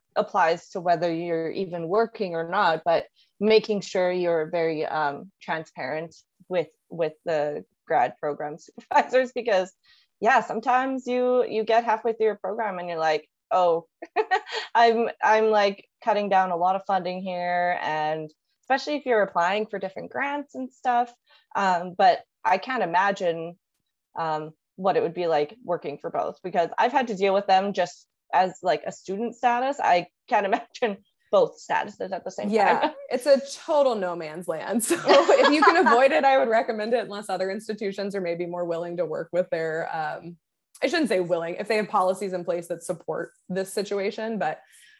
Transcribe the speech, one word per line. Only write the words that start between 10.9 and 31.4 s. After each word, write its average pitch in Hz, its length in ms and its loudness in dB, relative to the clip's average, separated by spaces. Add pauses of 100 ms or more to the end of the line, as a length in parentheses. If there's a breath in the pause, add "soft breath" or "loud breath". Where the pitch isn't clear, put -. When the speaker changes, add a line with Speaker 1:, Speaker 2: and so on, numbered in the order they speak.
Speaker 1:
you, 247 380 2
you 220 180 -2
get 226 220 2
halfway 226 280 0
through 220 140 0
your 208 100 0
program 202 420 -6
and 175 100 -8
you're 165 80 -6
like, 156 320 0 (220)
"Oh, 175 340 2 (300)
<laughs> - 600 -2
I'm, 233 340 4 (140)
I'm, 220 280 4
like, 202 360 0 (160)
cutting 208 260 0
down 190 220 2
a 175 60 -2
lot 185 180 2
of 190 120 -4
funding 185 340 -2
here," 175 600 -2
and 156 500 -4 (320)
especially 269 320 -2
if 285 100 -6
you're 233 160 2
applying 190 460 0
for 208 100 -10
different 185 340 -10
grants 285 440 -8
and 254 160 -10
stuff. 240 420 -2 (420 soft breath)
Um, 180 420 0
but 185 260 4 (200)
I - 140 2
can't 247 260 -4
imagine, 175 760 0 (600)
um, 156 340 -4 (260)
what 185 200 0
it 156 60 0
would 165 100 -2
be 175 140 -4
like 147 360 0
working 160 360 -6
for 170 100 -10
both, 135 340 -6
because 175 340 -2
I've 247 140 2
had 262 160 0
to 226 80 -4
deal 190 180 2
with 196 140 0
them 196 260 4
just - 340 -4 (260)
as, 185 300 2
like, 160 220 0
a 190 60 -8
student 220 440 -8
status. 254 440 0
I 180 280 2 (200)
can't 208 180 0
<laughs> - 360 -2
imagine 208 220 -2 (280)
both 180 260 4 (120)